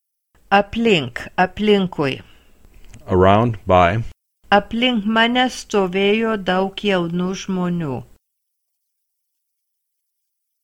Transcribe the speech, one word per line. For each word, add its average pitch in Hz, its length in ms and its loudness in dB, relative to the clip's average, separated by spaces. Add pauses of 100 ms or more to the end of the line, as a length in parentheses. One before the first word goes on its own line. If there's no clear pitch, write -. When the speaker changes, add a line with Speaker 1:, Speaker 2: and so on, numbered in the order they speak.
(520)
Speaker 1:
Aplink, 202 760 0 (100)
aplinkui. 185 840 0 (880)
Speaker 2:
Around, 101 580 4
by. 92 380 4 (480)
Speaker 1:
Aplink 226 540 0
mane 233 420 2
stovėjo 202 960 -2
daug 190 320 -2
jaunų 180 540 -2 (100)
žmonių. 175 640 -6 (2500)